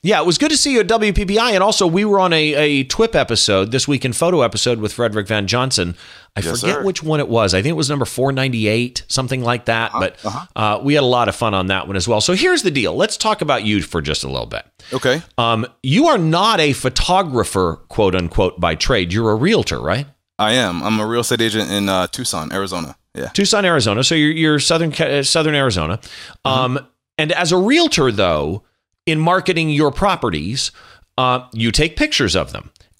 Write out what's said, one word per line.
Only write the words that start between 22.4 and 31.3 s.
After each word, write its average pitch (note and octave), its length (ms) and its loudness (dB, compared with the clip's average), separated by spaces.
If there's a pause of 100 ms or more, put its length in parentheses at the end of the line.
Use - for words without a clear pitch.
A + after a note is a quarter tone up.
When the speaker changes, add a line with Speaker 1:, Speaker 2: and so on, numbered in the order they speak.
Speaker 2:
Arizona. F2+ 440 -6 (180)
Yeah. B1+ 140 -8
Speaker 1:
Tucson, G3+ 360 0
Arizona. C3 400 2
So E3 120 2
you're, D3+ 160 2
you're D#3 280 2
Southern D#3+ 320 0
Ca-, C#3+ 280 -2
uh, C#3 40 -2
Southern D#3 300 0
Arizona. G2+ 460 0 (440)
Speaker 2:
Mm-hmm. - 40 -2
Speaker 1:
Um, C3 400 -2 (320)
and D3+ 120 -2
as E3+ 200 0
a F3+ 60 4
realtor, G#3 540 2
though, F2 520 0 (420)
in D#3 140 0
marketing E3 500 0
your D3 220 2
properties, B2 800 -2 (460)
uh, B2+ 360 0